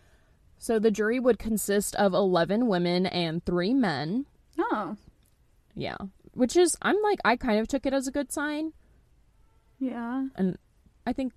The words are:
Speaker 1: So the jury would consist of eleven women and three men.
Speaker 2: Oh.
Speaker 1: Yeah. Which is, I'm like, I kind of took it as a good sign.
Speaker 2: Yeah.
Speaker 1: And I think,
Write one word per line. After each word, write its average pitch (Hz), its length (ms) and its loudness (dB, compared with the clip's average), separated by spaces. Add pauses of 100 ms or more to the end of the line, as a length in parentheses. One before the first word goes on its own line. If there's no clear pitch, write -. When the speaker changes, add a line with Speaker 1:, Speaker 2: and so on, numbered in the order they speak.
(580)
Speaker 1:
So 226 200 0
the 220 120 4
jury 220 300 0
would 240 180 4
consist 208 580 -2
of 196 180 4
eleven 185 520 2
women 180 400 2
and 170 380 -2
three 180 300 0
men. 190 520 0 (320)
Speaker 2:
Oh. 214 380 -2 (800)
Speaker 1:
Yeah. 110 220 -8 (360)
Which 247 240 0
is, 349 260 4
I'm 285 200 2
like, 415 220 0
I 233 120 4
kind 220 240 0
of 220 80 -4
took - 180 -4
it 262 60 0
as 269 160 -2
a - 40 -6
good 285 200 -4
sign. 302 400 -6 (1040)
Speaker 2:
Yeah. 247 560 -6
Speaker 1:
And 190 240 -2 (480)
I 240 60 -2
think, 262 240 -4